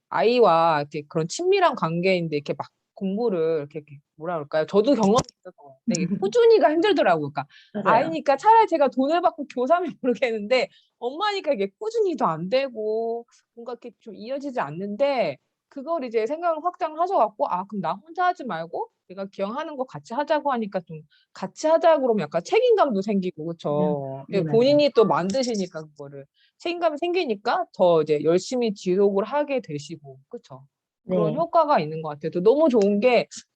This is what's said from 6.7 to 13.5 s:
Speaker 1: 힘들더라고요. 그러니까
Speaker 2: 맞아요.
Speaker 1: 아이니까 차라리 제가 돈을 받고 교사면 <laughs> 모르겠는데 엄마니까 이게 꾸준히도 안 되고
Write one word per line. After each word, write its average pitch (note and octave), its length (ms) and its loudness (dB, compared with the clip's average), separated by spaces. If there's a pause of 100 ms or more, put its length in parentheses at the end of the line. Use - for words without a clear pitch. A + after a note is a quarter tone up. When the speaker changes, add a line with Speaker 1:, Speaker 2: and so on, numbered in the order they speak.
Speaker 1:
힘들더라고요. C#4 580 2
그러니까 C#3+ 160 -8 (260)
Speaker 2:
맞아요. A#3 500 0
Speaker 1:
아이니까 C4+ 140 2
차라리 A4 320 6
제가 C#4+ 200 2
돈을 C#4 340 0
받고 D#4+ 320 0
교사면 D4 380 0
<laughs> - 100 -20
모르겠는데 A#3 640 0 (300)
엄마니까 D#4 560 -4
이게 G3 140 -2 (100)
꾸준히도 G#4+ 480 -2
안 E3 220 -4
되고 A3+ 800 -4 (280)